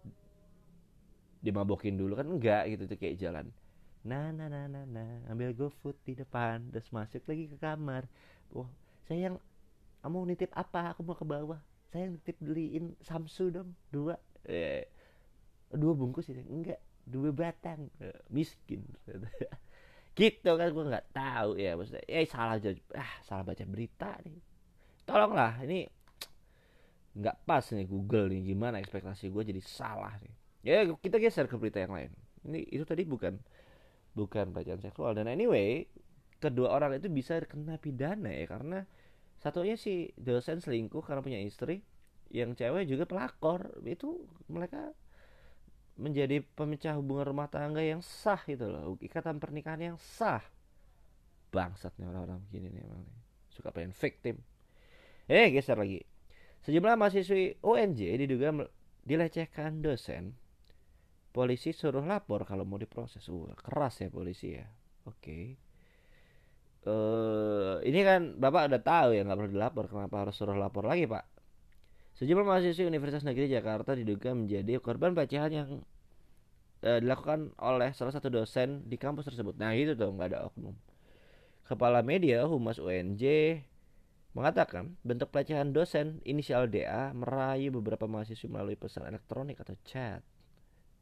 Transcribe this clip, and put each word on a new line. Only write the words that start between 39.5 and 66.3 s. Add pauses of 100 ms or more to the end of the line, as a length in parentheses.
si
dosen
selingkuh
karena
punya
istri, (480)
yang
cewek
juga
pelakor.
Itu (240)
mereka (1120)
menjadi
pemecah
hubungan
rumah
tangga
yang
sah
gitu
loh,
ikatan
pernikahan
yang
sah. (1120)
Bangsat
nih
orang-orang
begini
nih
emang
nih. (320)
Suka
pengen
victim. (880)
Eh,
geser
lagi. (600)
Sejumlah
mahasiswi
U
N
J
diduga
mel-, (320)
dilecehkan
dosen. (960)
Polisi
suruh
lapor
kalau
mau
diproses.
Wah,
keras
ya
polisi
ya. (400)
Oke. (1300)